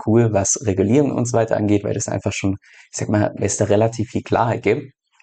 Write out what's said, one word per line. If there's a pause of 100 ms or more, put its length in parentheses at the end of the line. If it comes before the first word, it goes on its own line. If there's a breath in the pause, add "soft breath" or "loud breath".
cool,
was
Regulierung
und
so
weiter
angeht,
weil
das
einfach
schon, (340 soft breath)
ich
sag
mal,
weil
es
da
relativ
viel
Klarheit
gibt. (320)